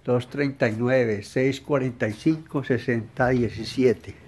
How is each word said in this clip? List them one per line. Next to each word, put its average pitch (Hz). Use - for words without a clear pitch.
dos 123
treinta 139
y 107
nueve, 117
seis 135
cuarenta 127
y 107
cinco, 156
sesenta 120
diecisiete. 120